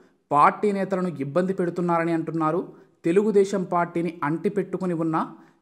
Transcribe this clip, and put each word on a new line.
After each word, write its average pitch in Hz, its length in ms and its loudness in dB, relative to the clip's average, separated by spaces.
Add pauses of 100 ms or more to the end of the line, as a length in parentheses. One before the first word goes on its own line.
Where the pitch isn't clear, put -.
(320)
పార్టీ 190 400 4
నేతలను 190 360 -2
ఇబ్బంది 156 460 -2
పెడుతున్నారని 170 580 0
అంటున్నారు 160 720 -2 (200)
తెలుగుదేశం 196 600 4
పార్టీని 170 600 -2
అంటిపెట్టుకుని 180 680 -2
ఉన్న 165 360 -2 (320)